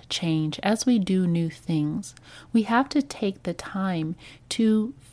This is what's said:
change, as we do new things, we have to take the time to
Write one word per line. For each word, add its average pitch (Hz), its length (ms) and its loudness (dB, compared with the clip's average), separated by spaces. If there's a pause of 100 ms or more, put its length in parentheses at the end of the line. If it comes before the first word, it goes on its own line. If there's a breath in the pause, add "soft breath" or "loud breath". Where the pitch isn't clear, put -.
change, 156 540 -2
as 214 200 0
we 247 140 4
do 185 300 2
new 170 240 0
things, 156 640 -4 (360 loud breath)
we 226 120 4
have 240 260 2
to 285 140 2
take - 400 -4
the 175 100 -4
time 175 640 -4 (340 loud breath)
to 220 460 2 (160)